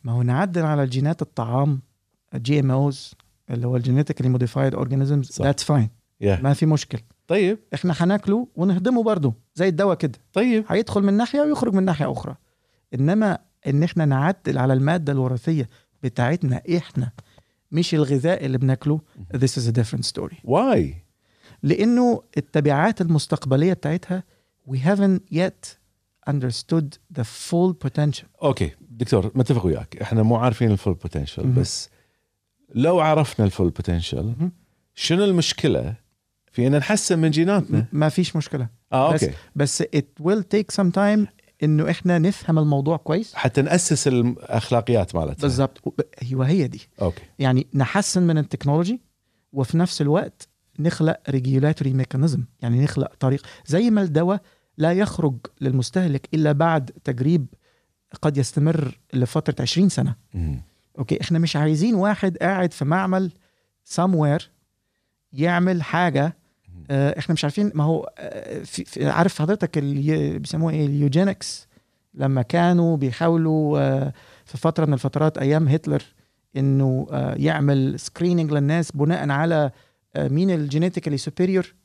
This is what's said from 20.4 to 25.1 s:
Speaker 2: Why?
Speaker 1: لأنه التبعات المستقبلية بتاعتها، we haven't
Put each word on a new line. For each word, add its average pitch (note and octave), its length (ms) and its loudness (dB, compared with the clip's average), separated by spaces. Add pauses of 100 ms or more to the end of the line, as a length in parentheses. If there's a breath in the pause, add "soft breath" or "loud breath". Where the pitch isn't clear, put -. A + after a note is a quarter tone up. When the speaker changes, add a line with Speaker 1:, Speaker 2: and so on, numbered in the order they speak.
Speaker 2:
Why? F#3 340 4 (800 soft breath)
Speaker 1:
لأنه A#3+ 600 2 (140)
التبعات D3+ 640 0
المستقبلية D#3 720 0
بتاعتها، F3+ 500 -4 (480)
we C3+ 60 -4
haven't F#3 640 2